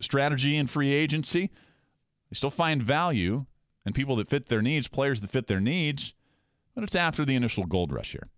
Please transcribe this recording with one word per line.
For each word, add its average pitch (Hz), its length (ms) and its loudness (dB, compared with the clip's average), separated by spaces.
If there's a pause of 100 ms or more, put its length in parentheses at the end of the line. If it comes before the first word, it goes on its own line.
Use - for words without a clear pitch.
strategy 143 560 0
in 143 120 0
free 139 240 0
agency. 156 580 0 (800)
They - 40 -12
still 139 160 -2
find 160 320 2
value 131 640 2 (380)
in 151 80 -4
people 135 240 -2
that 104 120 -2
fit 143 180 0
their 110 160 2
needs, 139 240 0
players 135 340 0
that 101 100 -8
fit 131 180 0
their 95 120 2
needs, 165 540 -2 (600)
but 113 100 -6
it's - 100 -4
after 151 300 0
the 135 100 2
initial 117 320 0
gold 85 260 0
rush 57 200 -6
here. - 260 -12